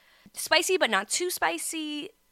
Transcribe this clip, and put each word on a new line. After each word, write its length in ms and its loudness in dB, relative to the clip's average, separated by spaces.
spicy 440 2
but 140 2
not 180 2
too 200 -2
spicy 800 -4